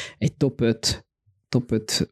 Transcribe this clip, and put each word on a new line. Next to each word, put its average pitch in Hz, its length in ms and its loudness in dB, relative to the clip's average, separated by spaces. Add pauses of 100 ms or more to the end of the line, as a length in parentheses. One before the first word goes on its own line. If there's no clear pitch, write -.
(180)
egy - 180 -2
top 139 240 0
öt, - 460 0 (420)
top - 220 0
öt - 420 -2